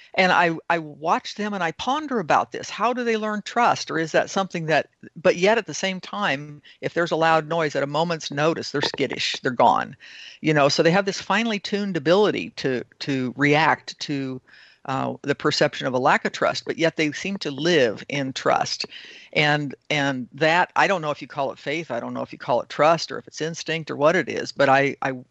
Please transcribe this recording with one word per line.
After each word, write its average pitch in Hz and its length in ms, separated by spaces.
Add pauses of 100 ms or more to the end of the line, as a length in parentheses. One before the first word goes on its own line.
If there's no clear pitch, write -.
(140)
And 185 180
I, 170 240 (140)
I 170 80
watch 156 560
them 208 220
and 185 80
I 160 80
ponder 277 480
about 147 320
this. - 180
How 226 240
do 247 100
they 226 140
learn 214 240
trust? 220 480
Or 151 80
is 160 140
that - 180
something 180 380
that, 151 220 (260)
but 185 220
yet 202 200
at 220 80
the 151 80
same 190 260
time, 147 600 (200)
if 131 120
there's 165 180
a 170 40
loud 160 320
noise 160 280
at 139 60
a 139 60
moment's 160 420
notice, 151 400
they're 143 140
skittish, - 580
they're 135 100
gone. 117 440 (460)
You 156 120
know, 143 160
so 165 140
they 160 80
have 196 140
this 196 160
finely 214 380
tuned 202 380
ability 156 600
to, 127 260 (160)
to 131 360
react 143 640
to, 135 400 (440)
uh, 131 360
the 139 140
perception - 500
of 131 80
a 127 60
lack 156 260
of 196 60
trust, 156 340
but - 120
yet 160 180
they 156 160
seem 196 260
to 151 140
live 135 580
in 139 240
trust. - 520 (480)
And, 147 420 (140)
and 139 440
that, 160 420
I 151 120
don't 185 140
know 151 100
if 143 100
you 139 60
call 139 240
it - 80
faith, 151 320
I 120 80
don't 123 140
know 123 100
if - 80
you - 80
call 127 220
it - 80
trust 156 420
or 120 80
if - 80
it's - 140
instinct 160 500
or 131 40
what 147 200
it 143 120
is, - 240
but 139 180
I, 135 320
I, 135 120 (180)